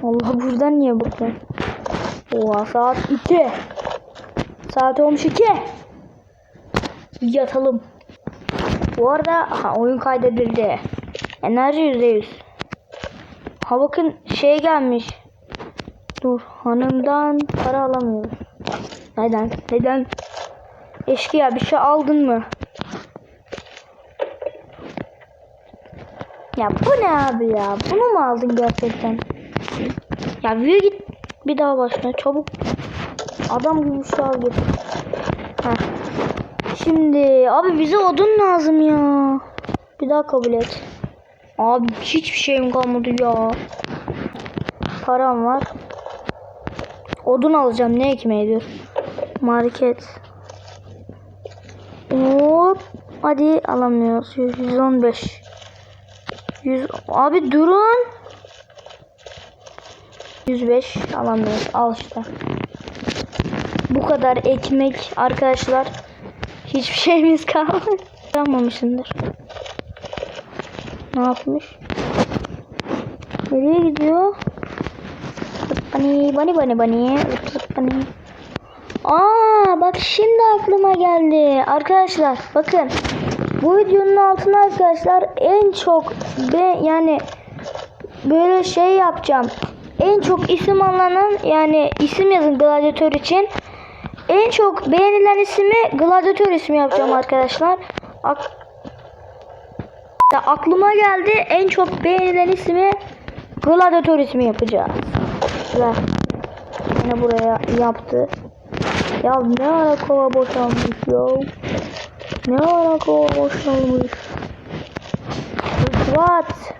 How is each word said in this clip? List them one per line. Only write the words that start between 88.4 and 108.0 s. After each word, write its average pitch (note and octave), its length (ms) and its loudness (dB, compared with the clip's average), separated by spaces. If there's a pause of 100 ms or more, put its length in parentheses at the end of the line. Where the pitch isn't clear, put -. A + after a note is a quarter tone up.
şey F#4 280 2
yapacağım. F4 560 2 (520)
En G4+ 220 4
çok - 280 0
isim F#4+ 320 4
alınan, F#4 600 4
yani D#4 460 4 (100)
isim F#4+ 320 2
yazın D4+ 260 4
gladyatör D4 540 4
için. F4 380 0 (800)
En G#4+ 200 6
çok G4 420 2
beğenilen G4+ 500 6
ismi G4+ 560 2
gladyatör F#4 540 4
ismi D#4 260 0
yapacağım C4+ 360 2
arkadaşlar. C4 680 0 (440)
Ak-, - 280 -4 (1800)
ya C#4 60 4
aklıma F4+ 540 4
geldi, G4+ 380 4
en F#4+ 360 2
çok - 360 0
beğenilen F4+ 440 2
ismi F#4 440 2 (720)
gladyatör E4 560 6
ismi B3+ 260 0
yapacağız. A3 460 0 (800)
Güzel. A#3+ 220 0 (1120)
Yine A#3+ 180 -2
buraya A3+ 380 0 (200)
yaptı. A#3+ 480 -2 (960)